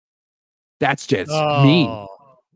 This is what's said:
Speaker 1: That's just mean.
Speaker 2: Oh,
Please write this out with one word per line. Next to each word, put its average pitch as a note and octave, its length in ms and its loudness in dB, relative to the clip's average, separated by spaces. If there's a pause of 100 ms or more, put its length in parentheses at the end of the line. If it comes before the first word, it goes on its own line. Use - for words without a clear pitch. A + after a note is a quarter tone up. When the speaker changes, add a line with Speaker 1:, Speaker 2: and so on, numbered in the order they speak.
(800)
Speaker 1:
That's C#3+ 260 -2
just G2+ 240 -2
mean. D3+ 580 2
Speaker 2:
Oh, G#2 200 -12 (480)